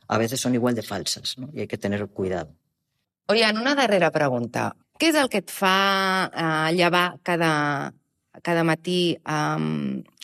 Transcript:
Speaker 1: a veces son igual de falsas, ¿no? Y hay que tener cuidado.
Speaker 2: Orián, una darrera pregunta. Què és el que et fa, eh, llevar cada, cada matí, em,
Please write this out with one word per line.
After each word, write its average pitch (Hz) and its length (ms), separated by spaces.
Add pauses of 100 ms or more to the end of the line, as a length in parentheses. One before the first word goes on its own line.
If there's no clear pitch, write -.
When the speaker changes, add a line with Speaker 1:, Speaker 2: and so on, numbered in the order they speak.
Speaker 1:
a 110 80
veces 113 240
son 123 120
igual 120 220
de 107 80
falsas, - 540
¿no? 131 160
Y - 80
hay 104 60
que 101 100
tener 101 300
cuidado. 90 440 (760)
Speaker 2:
Orián, 214 300
una 262 160
darrera 208 380
pregunta. 123 640 (240)
Què 320 140
és - 20
el 277 160
que 196 140
et - 40
fa, 190 800
eh, 160 480
llevar 175 480
cada, 147 680 (500)
cada 170 240
matí, 170 560
em, 151 760 (220)